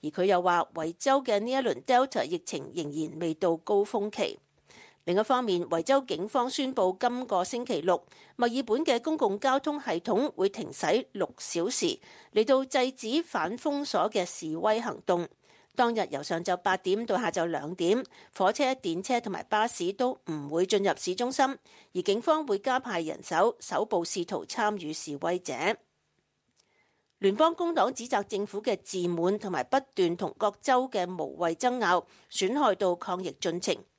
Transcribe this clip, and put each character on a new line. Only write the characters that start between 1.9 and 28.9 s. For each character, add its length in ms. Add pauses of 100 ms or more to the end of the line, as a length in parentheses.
疫 180
情 340
仍 180
然 260
未 140
到 240
高 260
峰 280
期。 280 (640)
另 140
一 40
方 200
面， 220
維 180
州 200
警 260
方 200
宣 260
布 260
今 260
個 160
星 220
期 160
六， 240 (320)
墨 100
爾 160
本 220
嘅 160
公 160
共 240
交 180
通 220
系 200
統 320
會 180
停 200
駛 420
六 160 (100)
小 300
時， 300 (360)
嚟 100
到 200
制 280
止 300
反 340
封 280
鎖 260
嘅 160
示 320
威 220
行 260
動。 200 (480)
當 200
日 160
由 120
上 220
晝 140
八 180
點 300
到 100
下 140
晝 160
兩 300
點， 280 (320)
火 160
車、 220
電 280
車 180
同 120
埋 120
巴 220
士 280
都 240 (120)
唔 200
會 160
進 160
入 140
市 180
中 180
心， 120 (500)
而 80
警 180
方 260
會 120
加 200
派 220
人 220
手 360
搜 280
捕 180
試 220
圖 180
參 320
與 160
示 300
威 160
者。 160 (1700)
聯 140
邦 200
工 200
黨 200
指 120
責 180
政 220
府 160
嘅 200
自 260